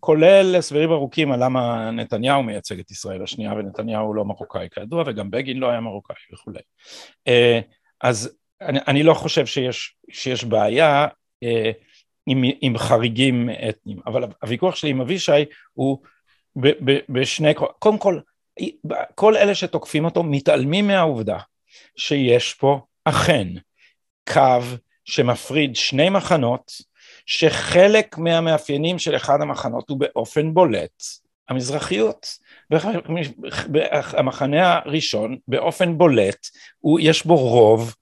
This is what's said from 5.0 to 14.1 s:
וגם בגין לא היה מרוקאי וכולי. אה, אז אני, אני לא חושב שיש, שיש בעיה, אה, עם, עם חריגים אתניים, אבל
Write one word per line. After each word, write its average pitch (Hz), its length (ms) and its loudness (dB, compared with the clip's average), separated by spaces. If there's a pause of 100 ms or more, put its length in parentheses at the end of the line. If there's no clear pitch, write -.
וגם 104 240 -8
בגין 131 280 -6
לא 127 120 -2
היה 117 100 -2
מרוקאי 104 360 -12 (160)
וכולי. - 280 -20 (680)
אה, 120 320 6 (400)
אז 120 360 -4 (240)
אני, 139 180 -4 (100)
אני 143 140 2
לא 160 120 6
חושב 147 320 -2
שיש, 123 500 -6 (140)
שיש 127 340 -6
בעיה, 127 640 2 (360)
אה, 117 280 -2 (560)
עם, 131 160 2 (180)
עם 120 180 -2
חריגים 120 720 2 (200)
אתניים, 101 380 -12
אבל 120 180 -4 (180)